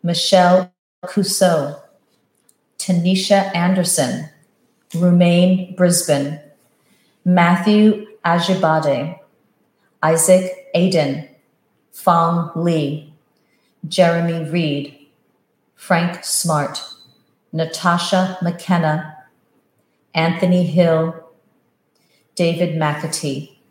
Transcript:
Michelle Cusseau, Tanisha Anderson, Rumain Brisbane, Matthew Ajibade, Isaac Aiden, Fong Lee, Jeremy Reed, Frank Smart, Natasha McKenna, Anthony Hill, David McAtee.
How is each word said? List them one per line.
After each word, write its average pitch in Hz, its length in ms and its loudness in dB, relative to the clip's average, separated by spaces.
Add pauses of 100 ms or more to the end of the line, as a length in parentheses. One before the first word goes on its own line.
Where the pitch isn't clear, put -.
Michelle 180 680 2 (340)
Cusseau, 170 720 -2 (960)
Tanisha 190 760 0
Anderson, 170 720 -2 (640)
Rumain 175 880 2
Brisbane, 156 640 0 (840)
Matthew 185 800 4 (200)
Ajibade, 160 920 0 (840)
Isaac 165 720 2
Aiden, 160 540 0 (640)
Fong 170 640 0
Lee, 156 580 -4 (720)
Jeremy 170 640 0
Reed, 147 580 -6 (680)
Frank 175 480 -2
Smart, - 580 -4 (680)
Natasha 175 880 -2
McKenna, 170 760 -2 (1000)
Anthony 175 500 2
Hill, 165 500 2 (1200)
David 170 420 -2
McAtee. 151 800 -6 (140)